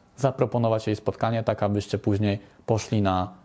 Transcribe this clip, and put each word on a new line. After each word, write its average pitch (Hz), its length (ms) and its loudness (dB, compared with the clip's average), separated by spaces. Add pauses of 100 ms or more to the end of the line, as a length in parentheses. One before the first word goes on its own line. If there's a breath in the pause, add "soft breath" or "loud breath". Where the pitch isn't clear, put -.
(160)
zaproponować 117 720 0
jej 104 100 0
spotkanie, 113 460 -2
tak 107 200 0
abyście 101 360 0
później 101 400 0 (280 loud breath)
poszli 110 360 0
na 92 280 0 (140)